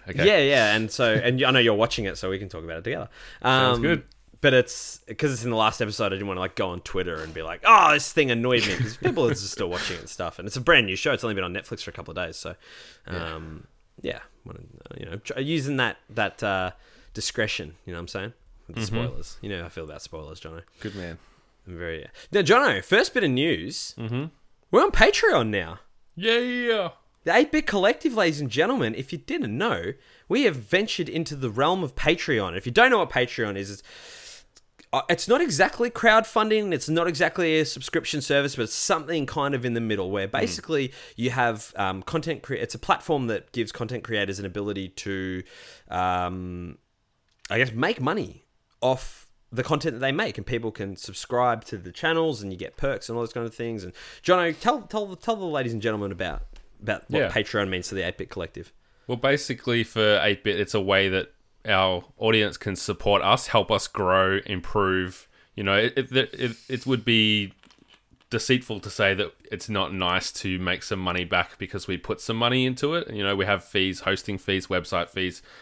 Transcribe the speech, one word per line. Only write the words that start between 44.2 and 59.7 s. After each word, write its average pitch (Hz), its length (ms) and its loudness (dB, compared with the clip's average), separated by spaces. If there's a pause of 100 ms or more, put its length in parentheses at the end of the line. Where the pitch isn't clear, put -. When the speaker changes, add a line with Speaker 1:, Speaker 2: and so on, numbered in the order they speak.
Speaker 2:
an 101 80 -6
ability 98 440 -6
to, 92 520 -6 (480)
um, 90 880 -2 (720)
I 104 80 0
guess, 123 140 2
make 147 300 0
money 139 440 -4 (360)
off - 460 -2 (240)
the 120 120 -2
content 156 320 -2
that 117 40 -10
they 135 120 0
make, 143 260 -2
and 98 80 -8
people 113 260 -2
can 98 240 -8
subscribe 120 720 0
to 107 120 -10
the 87 140 -12
channels, 160 500 0
and 98 100 -8
you 90 60 -10
get - 200 -10
perks 127 320 -2
and 113 60 -6
all 120 80 -2
those 113 100 -6
kind 117 120 -6
of 110 100 -8
things. 113 280 -6
And 90 100 -12 (300)
Jono, 175 360 2
tell, 247 240 0
tell, 202 320 -6
tell 226 200 -2
the 196 100 -6
ladies 135 280 -2
and 107 80 -4
gentlemen 104 300 -2
about, 87 320 -6 (380)
about 104 280 -4
what 147 100 0
Speaker 1:
Yeah. 107 120 2
Speaker 2:
Patreon 101 380 0
means 92 200 -4
to 98 60 -8
the 92 100 -2
eight-bit 90 240 -6
Collective. - 440 -10 (340)
Speaker 1:
Well, 123 100 -4
basically 123 640 0